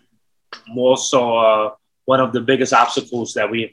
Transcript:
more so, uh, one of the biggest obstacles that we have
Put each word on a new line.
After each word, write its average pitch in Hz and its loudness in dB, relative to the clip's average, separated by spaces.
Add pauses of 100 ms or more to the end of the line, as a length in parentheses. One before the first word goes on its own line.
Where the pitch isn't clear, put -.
(680)
more 123 2
so, 120 0
uh, 107 2 (320)
one 131 2
of 120 -2
the 123 -2
biggest 127 0
obstacles 120 -2
that 107 -2
we 113 -4
have 110 -10